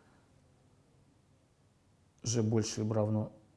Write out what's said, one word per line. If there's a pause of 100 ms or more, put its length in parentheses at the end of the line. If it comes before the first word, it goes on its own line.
(2250)
G
больше
либо
равно. (260)